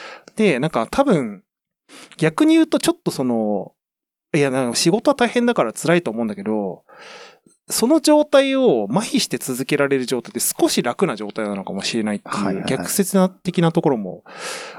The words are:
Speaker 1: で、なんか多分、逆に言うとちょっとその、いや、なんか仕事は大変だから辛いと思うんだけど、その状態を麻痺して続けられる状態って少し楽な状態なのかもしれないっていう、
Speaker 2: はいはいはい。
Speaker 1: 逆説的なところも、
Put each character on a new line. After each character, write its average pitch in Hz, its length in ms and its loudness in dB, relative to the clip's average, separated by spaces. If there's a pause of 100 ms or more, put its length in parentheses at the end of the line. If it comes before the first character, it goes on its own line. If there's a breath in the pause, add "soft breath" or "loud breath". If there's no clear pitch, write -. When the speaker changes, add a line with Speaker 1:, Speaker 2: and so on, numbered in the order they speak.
(360 loud breath)
Speaker 1:
で、 180 240 2
な 160 80 0
ん - 20 0
か 113 200 0
多 269 140 2
分、 127 380 0 (760 loud breath)
逆 160 280 0
に 320 100 4
言 320 100 4
う - 20 0
と 302 120 -2
ち - 120 0
ょ 349 60 -2
っ - 60 -20
と - 80 -2
そ 135 140 -4
の、 107 480 -2 (640)
い 160 40 2
や、 139 120 2
な 131 180 0
ん - 20 -4
か 113 60 -4
仕 170 140 2
事 233 200 2
は 269 40 2
大 240 140 0
変 240 180 0
だ 240 80 2
か 151 100 2
ら 110 80 -4
辛 165 240 0
い 175 60 2
と 120 80 -4
思 113 120 -4
う - 20 0
ん 110 40 -4
だ 104 80 -8
け 98 60 -14
ど、 101 420 -4 (840 loud breath)
そ - 180 0
の 302 140 4
状 302 240 4
態 269 320 4
を 156 340 4
麻 170 100 0
痺 233 200 -2
し - 60 -2
て 127 120 -6
続 131 260 -6
け 147 120 0
ら 139 120 2
れ 139 100 2
る 123 80 -2
状 120 160 -2
態 - 80 -16
っ - 40 -20
て 117 60 -4
少 - 280 0
し - 140 0
楽 127 240 0
な 123 100 -4
状 104 160 -8
態 107 160 -4
な 104 60 -4
の 98 100 -6
か - 80 -10
も 98 100 -6
し - 140 -4
れ 113 60 0
な 107 100 -2
い 104 40 -2
っ - 40 -8
て - 80 -20
い - 40 -8
う、 - 20 -4
Speaker 2:
は 101 80 -4
い - 40 -2
は 98 60 -2
い 95 40 -4
は 90 60 -6
い。 - 40 -8
Speaker 1:
逆 170 240 -4
説 185 380 2 (140)
的 175 200 -2
な 165 100 2
と 165 100 2
こ 156 80 2
ろ 127 60 0
も、 92 260 -8 (560 loud breath)